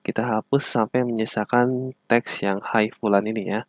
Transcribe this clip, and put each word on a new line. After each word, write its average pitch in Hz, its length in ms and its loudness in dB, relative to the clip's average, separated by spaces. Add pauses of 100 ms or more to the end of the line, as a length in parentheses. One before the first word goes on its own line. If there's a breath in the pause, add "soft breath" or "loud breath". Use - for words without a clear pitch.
Kita - 240 -4
hapus 120 400 0
sampai 123 400 0
menyisakan 123 880 0 (160)
teks - 320 0
yang 98 240 0
Hai 107 240 0
Fulan 104 400 2
ini 101 240 -4
ya. 110 160 -4